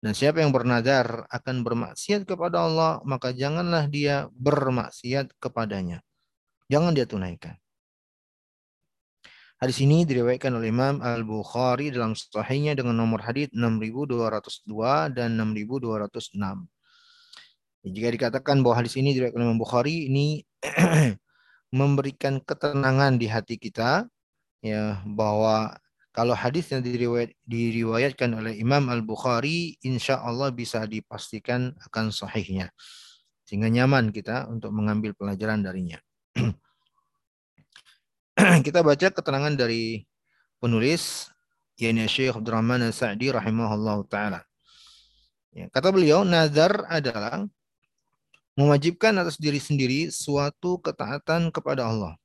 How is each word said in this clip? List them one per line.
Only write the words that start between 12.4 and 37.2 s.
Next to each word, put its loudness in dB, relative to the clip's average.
dengan -2
nomor 0
hadis -4
enam 0
ribu -6
dua -2
ratus -6
dua 0
dan -2
enam -2
ribu -6
dua -4
ratus -10
enam. -6
Jika -4
dikatakan 0
bahwa 4
hadis -4
ini 2
diriwayatkan -2
oleh 2
Imam 2
Bukhari, 0
ini 0
<clears throat> 0
memberikan 0
ketenangan 2
di 0
hati -4
kita, 0
ya, -4
bahwa 0
kalau 2
hadisnya -2
diriwayat-, -2
diriwayatkan 0
oleh -6
Imam 4
Al-Bukhari, -2
insya -2
Allah -4
bisa -6
dipastikan -6
akan -2
sahihnya. -6
Sehingga 0
nyaman 4
kita -6
untuk -8
mengambil -2
pelajaran -4
darinya. -8
<clears throat> -2